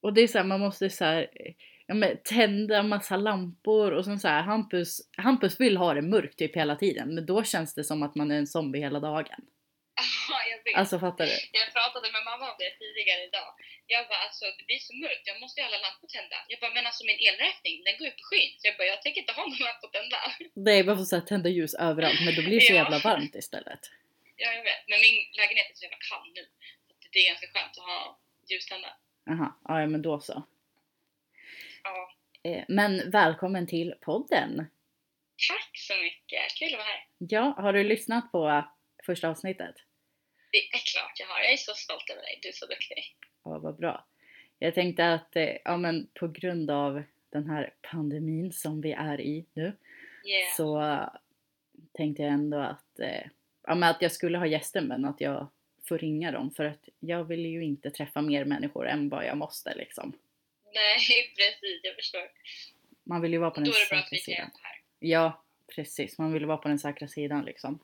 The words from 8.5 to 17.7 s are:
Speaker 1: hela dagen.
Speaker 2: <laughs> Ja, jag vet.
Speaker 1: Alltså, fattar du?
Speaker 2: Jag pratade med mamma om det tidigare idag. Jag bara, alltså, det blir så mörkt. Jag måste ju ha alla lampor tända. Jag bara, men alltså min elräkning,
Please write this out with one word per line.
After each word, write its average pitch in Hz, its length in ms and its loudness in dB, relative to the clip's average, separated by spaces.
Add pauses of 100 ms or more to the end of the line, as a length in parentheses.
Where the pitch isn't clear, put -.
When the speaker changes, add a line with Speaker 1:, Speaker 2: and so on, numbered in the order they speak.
Speaker 1:
hela 143 200 -2
dagen. 151 400 -4
Speaker 2:
<laughs> - 100 -20 (800)
Ja, 262 80 -2 (120)
jag 226 140 -8
vet. 220 160 0
Speaker 1:
Alltså, 196 160 2 (100)
fattar 175 200 0
du? - 100 0 (240)
Speaker 2:
Jag 226 80 0 (100)
pratade 240 280 -2 (100)
med 220 140 -2
mamma 247 200 -8
om - 140 -12
det 185 60 -4 (140)
tidigare 202 460 0
idag. 190 200 -6 (440)
Jag 240 160 2
bara, 202 180 -2
alltså, - 160 -12 (140)
det - 120 -20
blir 254 80 0 (100)
så 247 60 -18 (100)
mörkt. 202 260 -6
Jag 262 120 -10
måste 254 180 -12
ju - 40 -2
ha 240 60 -4
alla 208 160 -4
lampor - 220 -10 (100)
tända. 190 180 -10 (160)
Jag 240 100 -10
bara, 233 140 -4
men 233 140 0
alltså 226 200 -8
min 208 80 2 (100)
elräkning, 226 460 0 (120)